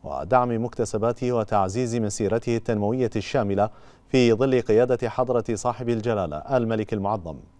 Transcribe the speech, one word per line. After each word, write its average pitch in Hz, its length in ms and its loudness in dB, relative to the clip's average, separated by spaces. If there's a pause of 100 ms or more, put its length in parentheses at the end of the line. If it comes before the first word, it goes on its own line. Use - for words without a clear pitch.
ودعم 113 600 0
مكتسباته 117 640 -2
وتعزيز 110 640 0
مسيرته 113 640 -2
التنموية 110 580 0
الشاملة 101 540 0 (400)
في 123 240 6
ظل 127 280 2
قيادة 117 480 2
حضرة 123 340 0 (100)
صاحب 120 360 -4
الجلالة 104 480 -2
الملك 113 560 -2
المعظم 98 420 -4 (240)